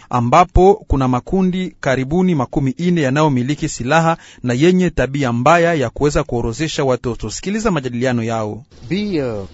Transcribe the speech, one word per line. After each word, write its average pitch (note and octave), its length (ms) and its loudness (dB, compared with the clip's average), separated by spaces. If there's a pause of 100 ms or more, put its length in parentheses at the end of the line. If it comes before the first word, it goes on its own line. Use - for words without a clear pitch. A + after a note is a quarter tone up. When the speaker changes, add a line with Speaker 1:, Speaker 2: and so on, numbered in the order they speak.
(100)
Speaker 1:
ambapo F3 800 4
kuna C3+ 200 0
makundi F#3 720 -2
karibuni C#3+ 540 0
makumi D3+ 360 -2
ine F3 300 0
yanayomiliki C#3+ 680 0
silaha D#3+ 480 0 (260)
na B2 120 -2
yenye F3+ 360 4
tabia C3+ 420 -2
mbaya E3+ 420 4
ya B2 160 -2
kuweza D3 340 0
kuorozesha A#2+ 600 -4
watoto. A#2 460 -2
Sikiliza G#3+ 400 -4
majadiliano B2 520 -2
yao. A2 420 -4 (240)
Speaker 2:
Bi, G3 320 -2
uh, G#2+ 340 -6